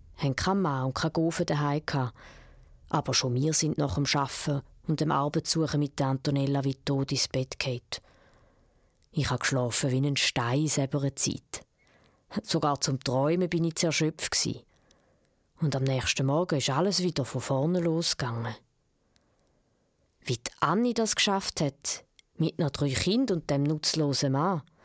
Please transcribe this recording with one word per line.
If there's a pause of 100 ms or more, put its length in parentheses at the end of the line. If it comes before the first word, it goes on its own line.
(160)
haben
keinen
Mann
und
keine
Gofen
daheim
gehabt. (760)
Aber
schon
wir
sind
nach
dem
Schaffen (240)
und
dem
Arbeitssuchen
mit
der
Antonella
wie
tot
ins
Bett
gefallen. (1300)
Ich
habe
geschlafen
wie
ein
Stein
in
selberer
Zeit. (800)
Sogar
zum
Träumen
bin
ich
zu
erschöpft
gsi. (960)
Und
am
nächsten
Morgen
ist
alles
wieder
von
vorne
losgegangen. (1700)
Wie
die (100)
Anni
das
geschafft
hat, (320)
mit
noch
drei
Kindern
und
dem
nutzlosen
Mann, (220)